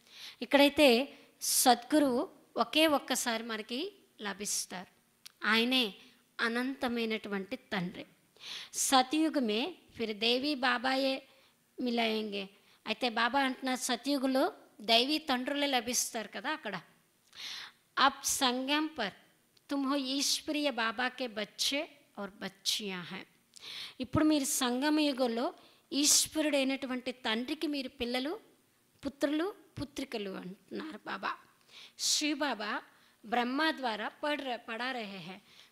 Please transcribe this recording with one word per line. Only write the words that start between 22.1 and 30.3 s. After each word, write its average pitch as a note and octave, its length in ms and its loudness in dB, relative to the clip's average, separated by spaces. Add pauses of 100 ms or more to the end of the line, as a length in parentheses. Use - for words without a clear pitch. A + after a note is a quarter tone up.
ఔర్ G3 100 -8
బచ్చియా F#3+ 720 -6
హై. F3 240 -12 (760)
ఇప్పుడు D4+ 240 2
మీరు D4+ 200 4
సంగమ C4 560 2
యుగంలో C4 540 0 (380)
ఈశ్వరుడైనటువంటి C4+ 1200 0
తండ్రికి B3 540 -4
మీరు C#4 220 -4
పిల్లలు, B3+ 520 -6 (640)
పుత్రులు, D#4 480 -2 (260)
పుత్రికలు A#3 500 -8